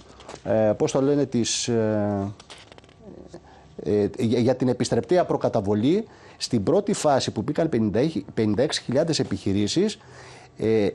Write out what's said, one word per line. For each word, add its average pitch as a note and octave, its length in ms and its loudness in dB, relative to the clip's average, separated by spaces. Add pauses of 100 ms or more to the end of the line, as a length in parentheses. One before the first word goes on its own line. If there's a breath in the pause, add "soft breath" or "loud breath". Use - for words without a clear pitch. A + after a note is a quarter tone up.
(440 loud breath)
ε, A2 340 2
πώς D3+ 140 0
το C#3 100 2
λένε, C#3+ 240 2
τις, - 420 -2
ε, G#2+ 640 0 (1500 loud breath)
ε, G2+ 240 2 (100)
για, A#2 220 0
για B2 160 2
την C3 120 0
επιστρεπτέα C3 580 2
προκαταβολή, B2+ 840 0 (300 loud breath)
στην A2+ 260 -2
πρώτη G3 300 2
φάση C3+ 380 2
που A2 100 -4
μπήκαν D3+ 280 -2
πενήντα, A2 300 0 (340)
πενήντα G#2+ 280 0
έξι - 200 -2
χιλιάδες D3 380 0
επιχειρήσεις, G#2 800 0 (580 loud breath)
Ε, A2 380 2